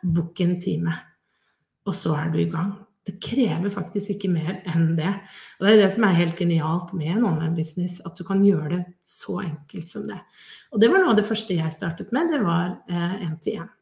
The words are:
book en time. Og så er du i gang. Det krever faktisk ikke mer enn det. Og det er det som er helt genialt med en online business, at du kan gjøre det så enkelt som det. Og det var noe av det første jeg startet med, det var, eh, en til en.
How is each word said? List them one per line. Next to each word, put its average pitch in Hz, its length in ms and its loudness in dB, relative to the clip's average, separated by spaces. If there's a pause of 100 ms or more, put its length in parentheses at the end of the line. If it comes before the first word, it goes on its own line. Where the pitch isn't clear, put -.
book 170 400 -2
en 180 200 2
time. 165 320 -2 (920)
Og 196 80 -2
så 156 220 -2
er 160 140 -2
du 165 100 0
i 165 80 0
gang. 196 240 -2 (320)
Det - 180 -12
krever 202 480 0
faktisk 202 440 -6
ikke - 160 -4
mer 165 260 -2 (100)
enn 165 300 2
det. 170 140 0 (460)
Og - 60 -4
det 202 80 8
er 214 80 10
det 196 140 6
som 226 100 2
er 180 140 6
helt 170 180 2
genialt 170 600 0
med 160 180 -2
en 233 160 2
online 160 260 0
business, 175 480 -4
at - 140 -12
du 170 80 -10
kan 196 180 2
gjøre 156 300 4
det 180 80 -2 (240)
så - 400 -10
enkelt 165 420 -10
som - 220 -10
det. 196 80 -10 (560)
Og 208 80 4
det 240 100 8
var 381 80 6
noe 302 140 4
av 208 60 6
det 202 80 -2
første 180 280 -2
jeg 160 160 -2
startet - 400 -6
med, 320 220 0
det 269 100 0
var, 175 360 0 (100)
eh, 170 240 -2 (100)
en 160 160 -6
til - 220 -4
en. 220 80 -14 (120)